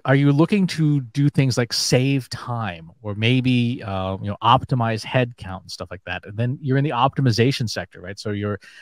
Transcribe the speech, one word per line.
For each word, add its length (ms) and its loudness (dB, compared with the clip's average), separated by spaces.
are 100 4
you 180 6
looking 360 4
to 320 2
do 280 0
things 300 2
like 140 -2
save 580 0
time 640 -8
or 120 -6
maybe, 680 2
uh, 400 -4
you 60 -6
know, 140 -6
optimize 640 2
headcount 580 -4
and 80 -20
stuff 200 -12
like 160 -16
that? 180 -10
And 120 -14
then 260 -2
you're 160 0
in 60 2
the 60 -2
optimization 800 2
sector, 320 -10
right? 180 -14
So 120 -6
you're, 280 -4